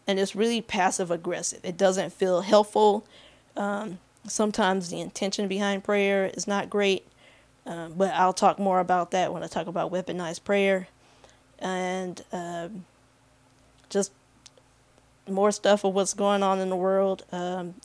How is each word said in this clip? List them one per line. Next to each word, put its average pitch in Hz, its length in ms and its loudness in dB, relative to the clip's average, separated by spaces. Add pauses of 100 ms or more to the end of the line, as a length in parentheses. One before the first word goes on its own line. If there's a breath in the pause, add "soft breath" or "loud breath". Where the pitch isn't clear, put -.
and 196 140 2
it's 196 160 0
really 226 260 2
passive 185 480 0
aggressive. 170 540 -4
It 175 140 -8
doesn't 190 360 2
feel 180 280 2
helpful. 214 640 4 (520 loud breath)
Um, 202 420 -4 (280)
sometimes 196 640 0
the 175 100 -8
intention 196 480 -4
behind 196 360 -2
prayer 196 500 2
is - 140 -8
not 202 220 -2
great, 202 380 0 (580 soft breath)
um, 165 300 -12
but 185 180 0
I'll 185 200 4
talk 190 260 4
more 190 220 2
about 180 300 0
that 170 220 0
when 175 80 -8
I 165 60 -8
talk 170 200 -6
about 170 240 -4
weaponized 175 520 -6
prayer. 196 460 2 (720 soft breath)
And, 185 640 -6 (120)
um, 175 520 -10 (1040)
just 196 240 -2 (1160)
more 196 240 2
stuff 202 320 2
of 196 100 0
what's 190 200 0
going 202 300 2
on 190 160 2
in 185 100 -2
the 185 60 -2
world. 190 560 0
Um, 180 540 -6